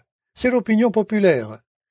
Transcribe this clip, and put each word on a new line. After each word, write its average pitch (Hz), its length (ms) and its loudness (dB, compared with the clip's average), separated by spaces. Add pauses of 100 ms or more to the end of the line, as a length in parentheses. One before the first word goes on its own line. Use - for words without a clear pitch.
(360)
C'est 247 140 -2
l'opinion 226 420 0
populaire. 170 680 0 (320)